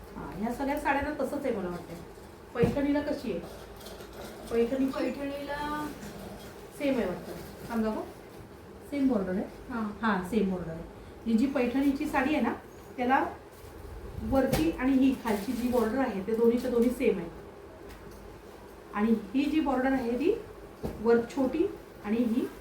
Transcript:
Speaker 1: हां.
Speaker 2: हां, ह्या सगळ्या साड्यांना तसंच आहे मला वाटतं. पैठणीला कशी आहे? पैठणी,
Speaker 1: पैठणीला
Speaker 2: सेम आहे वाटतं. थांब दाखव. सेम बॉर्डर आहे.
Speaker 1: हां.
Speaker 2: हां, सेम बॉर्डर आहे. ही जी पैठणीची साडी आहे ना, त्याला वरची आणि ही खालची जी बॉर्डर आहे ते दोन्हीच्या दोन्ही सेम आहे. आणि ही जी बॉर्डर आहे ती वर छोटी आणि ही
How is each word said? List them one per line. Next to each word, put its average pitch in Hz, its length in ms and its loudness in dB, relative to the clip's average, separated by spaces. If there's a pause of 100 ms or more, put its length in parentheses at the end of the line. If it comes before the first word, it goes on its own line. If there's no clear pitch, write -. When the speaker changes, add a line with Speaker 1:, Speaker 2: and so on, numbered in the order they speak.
(160)
Speaker 1:
हां. 160 100 -10
Speaker 2:
हां, 165 180 -8
ह्या 240 100 -2
सगळ्या 285 260 -2
साड्यांना 285 440 0
तसंच 269 220 -2
आहे 226 100 0
मला 180 140 -2
वाटतं. 170 240 -8 (600)
पैठणीला 277 460 4
कशी 269 300 -2
आहे? 170 80 -2 (1120)
पैठणी, 262 340 4
Speaker 1:
पैठणीला 285 1040 -2 (880)
Speaker 2:
सेम 269 200 2
आहे 208 80 2
वाटतं. 180 260 -4 (380)
थांब 226 140 2
दाखव. 220 180 0 (880)
सेम 277 160 4
बॉर्डर 196 240 2
आहे. 202 120 0 (260)
Speaker 1:
हां. 220 360 -4
Speaker 2:
हां, 190 240 2
सेम 196 220 4
बॉर्डर 170 200 -4
आहे. 165 120 -8 (420)
ही 226 120 4
जी 262 80 6
पैठणीची 277 600 2
साडी 285 280 2
आहे 254 100 4
ना, - 100 2 (440)
त्याला 254 280 4 (960)
वरची 254 480 4
आणि 254 200 2
ही 262 320 6
खालची 214 280 0
जी 233 160 -2
बॉर्डर 240 300 2
आहे 208 300 0
ते 220 80 2
दोन्हीच्या 233 340 6
दोन्ही 233 200 6
सेम 220 280 4
आहे. 170 120 -6 (1600)
आणि 214 180 4
ही 262 340 2
जी 302 140 4
बॉर्डर 262 320 4
आहे 233 200 2
ती 294 280 4 (600)
वर 233 160 8 (180)
छोटी 311 320 2 (380)
आणि 214 120 0
ही 247 280 2 (160)